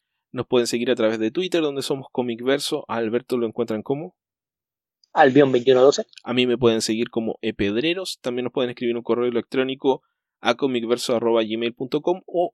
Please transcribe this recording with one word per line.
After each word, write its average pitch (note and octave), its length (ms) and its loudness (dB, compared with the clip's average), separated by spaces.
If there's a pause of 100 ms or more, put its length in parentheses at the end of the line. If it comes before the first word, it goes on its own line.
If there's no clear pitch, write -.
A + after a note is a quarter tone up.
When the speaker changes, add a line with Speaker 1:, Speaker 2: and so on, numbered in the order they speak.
(320)
Speaker 1:
Nos B2 140 -6
pueden A#2+ 200 2
seguir A#2+ 240 -2
a A#2+ 60 2
través A2 240 0
de A2 100 0
Twitter, E3+ 320 -2
donde C#3+ 200 -4
somos C3+ 280 -6
Comicverso. B2+ 800 -4
A A2+ 80 -6
Alberto A#2 400 -2
lo A#2 100 -2
encuentran A2 360 -4
como D3+ 340 -6 (960)
Speaker 2:
Albion C#3 400 6
veintiuno B2+ 280 4
doce. D3 260 4 (180)
Speaker 1:
A A#2 80 -6
mí B2 140 2
me A#2+ 120 0
pueden A2+ 220 2
seguir A2+ 300 -2
como A2+ 300 -4
Epedreros. A#2+ 800 -4
También B2 240 -6
nos A#2+ 80 -6
pueden B2 180 -2
escribir A#2+ 260 -4
un A#2 80 -8
correo A#2+ 220 0
electrónico C3 760 -2 (380)
a A#2+ 160 0
comicverso B2 580 -2
arroba A2+ 300 2
gmail A2+ 300 -4
punto C#3 280 -4
com F3+ 240 -2
o F3 280 -4